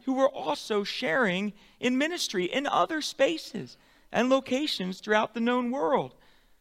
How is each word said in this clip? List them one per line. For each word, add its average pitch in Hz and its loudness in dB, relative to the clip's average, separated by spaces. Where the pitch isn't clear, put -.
who 262 -2
were 269 4
also 220 -2
sharing 196 0
in 254 2
ministry 285 0
in 269 -2
other 294 2
spaces 269 -2
and 233 2
locations 262 0
throughout 214 0
the 233 -6
known 247 0
world. 262 0